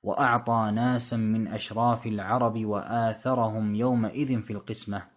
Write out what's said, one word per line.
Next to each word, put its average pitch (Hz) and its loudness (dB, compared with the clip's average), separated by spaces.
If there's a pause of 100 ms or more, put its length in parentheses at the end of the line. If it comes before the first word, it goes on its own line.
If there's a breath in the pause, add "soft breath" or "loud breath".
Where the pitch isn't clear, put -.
وأعطى 117 2
ناسا 120 0
من 110 0
أشراف 113 0
العرب 113 0
وآثرهم 110 0
يومئذ 120 0
في 104 -8
القسمة 101 -6 (160)